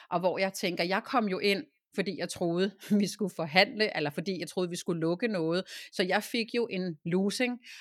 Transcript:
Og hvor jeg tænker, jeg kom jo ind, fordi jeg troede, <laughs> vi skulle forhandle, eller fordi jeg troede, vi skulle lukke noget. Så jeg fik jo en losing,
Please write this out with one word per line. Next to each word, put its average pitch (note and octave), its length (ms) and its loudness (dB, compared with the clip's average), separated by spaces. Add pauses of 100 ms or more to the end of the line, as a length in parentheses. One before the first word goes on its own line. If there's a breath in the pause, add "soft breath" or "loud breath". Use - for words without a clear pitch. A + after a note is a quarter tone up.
Og F3 100 0
hvor F3 180 2
jeg F#3+ 160 0
tænker, F3 300 -2
jeg F#3+ 220 0
kom A#3 220 2
jo F#3 120 -2
ind, G2+ 240 2 (320)
fordi - 240 -2
jeg F3 100 -2
troede, F3+ 500 0
<laughs> G#3 240 2
vi F#3+ 40 0
skulle - 280 -4
forhandle, F#3+ 640 4
eller D3+ 120 0
fordi F3 300 -4
jeg E3 80 -6
troede, F3+ 220 -2
vi F3 60 -6
skulle E3+ 260 -2
lukke F3 260 0
noget. F3 360 0 (280 loud breath)
Så - 120 0
jeg F#3+ 200 2
fik A#3 320 -4
jo A#3+ 160 0
en F#3 340 -4
losing, G3+ 540 0 (220 loud breath)